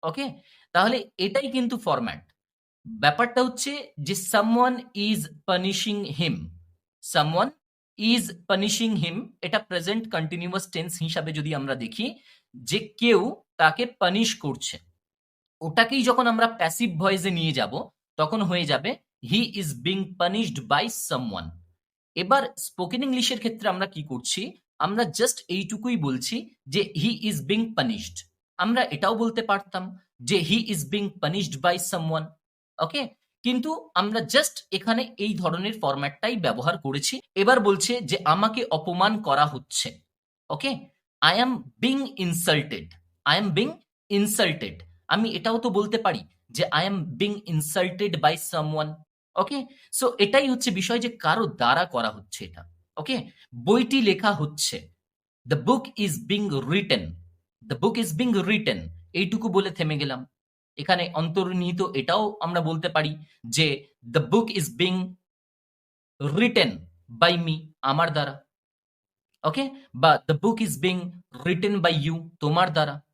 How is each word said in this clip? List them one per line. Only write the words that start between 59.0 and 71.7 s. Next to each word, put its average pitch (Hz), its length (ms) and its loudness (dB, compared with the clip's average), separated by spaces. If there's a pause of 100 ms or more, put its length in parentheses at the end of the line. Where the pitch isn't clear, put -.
এইটুকু 214 360 -2
বলে 196 220 2
থেমে 151 280 -2
গেলাম। 131 280 -6 (500)
এখানে 175 380 0
অন্তর্নিহিত 180 680 0 (120)
এটাও 190 460 0
আমরা 170 200 -2
বলতে 160 280 -2
পারি 151 280 0 (300)
যে, 139 400 0 (240)
"The 147 200 2
book 226 180 4
is 196 180 -2 (100)
being 185 220 0 (1200)
written 170 500 2 (480)
by 175 140 8 (120)
me।" 160 100 0 (280)
আমার 151 300 2
দ্বারা। 139 320 -4 (1000)
ওকে? 269 260 0 (240)
বা 135 240 6 (100)
"The 156 100 4
book 220 200 2
is 202 220 -2
being 180 200 0 (440)
written 185 340 2